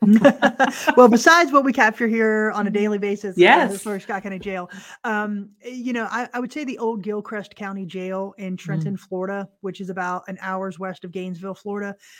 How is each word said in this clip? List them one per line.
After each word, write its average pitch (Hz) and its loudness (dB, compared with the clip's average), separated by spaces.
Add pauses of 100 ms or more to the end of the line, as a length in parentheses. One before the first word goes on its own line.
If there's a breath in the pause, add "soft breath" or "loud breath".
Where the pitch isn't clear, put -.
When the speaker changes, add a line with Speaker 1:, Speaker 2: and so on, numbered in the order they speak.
Speaker 1:
<laughs> 226 8 (640 loud breath)
Well, 247 10
besides 320 6
what 277 6
we 277 0
capture 226 2
here 220 2
on 208 -2
a 190 -2
daily 208 -2
basis 202 -6
at - -8
the 175 2
Speaker 2:
Yes. 240 6
Speaker 1:
historic 196 -8
Scott 196 -8
County 196 -10
Jail, 185 -10 (340 loud breath)
um, 208 -4 (140)
you 247 -8
know, 233 -4
I, 233 -6
I 240 -6
would 247 -8
say 302 -8
the 254 -8
old 226 -4
Gilchrist 208 -8
County 196 -10
Jail 185 -8
in 190 -8
Speaker 2:
Mm. 175 -10
Speaker 1:
Trenton, 160 -6
Florida, 190 -8 (120)
which 185 -10
is 190 -10
about 180 -8
an 185 -12
hour's 190 -8
west 185 -12
of 180 -16
Gainesville, 185 -10
Florida. 202 -10 (260 loud breath)